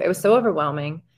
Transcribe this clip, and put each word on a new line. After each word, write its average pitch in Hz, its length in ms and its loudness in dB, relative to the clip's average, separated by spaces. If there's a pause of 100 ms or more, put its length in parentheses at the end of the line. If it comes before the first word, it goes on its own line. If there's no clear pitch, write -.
It - 60 0
was 185 100 -2
so 208 160 4
overwhelming. 151 680 -2 (160)